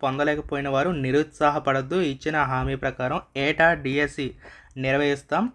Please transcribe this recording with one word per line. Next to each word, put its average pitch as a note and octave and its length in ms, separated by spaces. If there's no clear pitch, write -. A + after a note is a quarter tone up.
పొందలేకపోయిన C#3+ 680
వారు C#3 200
నిరుత్సాహపడొద్దు, C#3+ 1120
ఇచ్చిన D3+ 360
హామీ C3 380
ప్రకారం C3 460
ఏటా D#3 360
డిఎస్సి C#3 540
నిర్వహిస్తాం, C#3+ 760